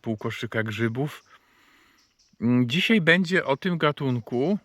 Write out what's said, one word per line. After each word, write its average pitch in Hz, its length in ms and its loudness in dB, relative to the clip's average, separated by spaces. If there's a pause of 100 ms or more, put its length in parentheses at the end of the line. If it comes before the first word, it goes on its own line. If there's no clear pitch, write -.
pół 113 160 -6
koszyka 113 460 -6
grzybów. 113 640 -4 (1160)
Mm, 123 280 2
dzisiaj 180 320 2
będzie 170 440 4
o 135 120 0
tym 180 220 -2
gatunku 139 880 0